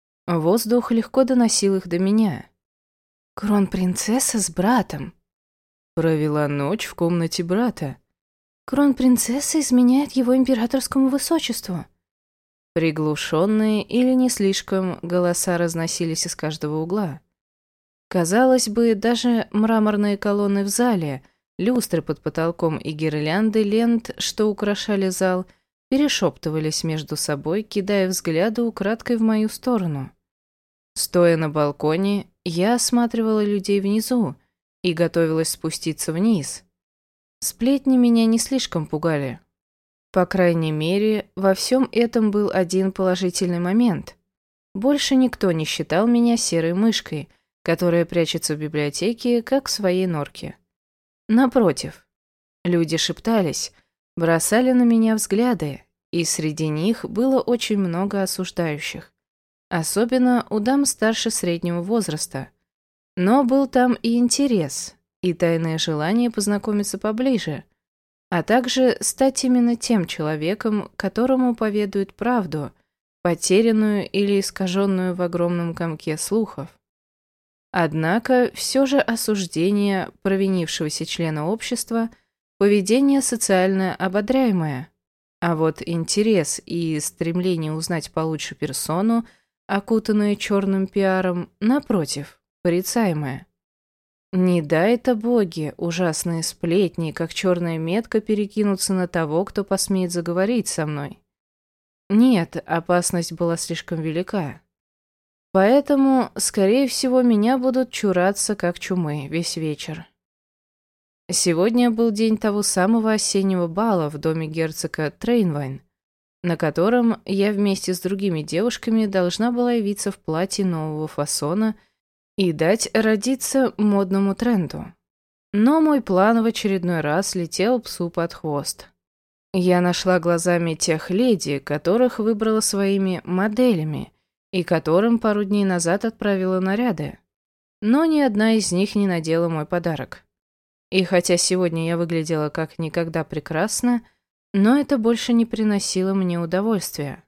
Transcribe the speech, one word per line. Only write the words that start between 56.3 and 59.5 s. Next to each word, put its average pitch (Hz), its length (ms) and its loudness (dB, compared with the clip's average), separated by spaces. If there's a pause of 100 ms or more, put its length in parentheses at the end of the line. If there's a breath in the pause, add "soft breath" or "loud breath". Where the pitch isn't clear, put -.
них 160 380 -2
было 262 340 0
очень 226 380 -2
много 196 440 -2
осуждающих. 170 920 -6 (560)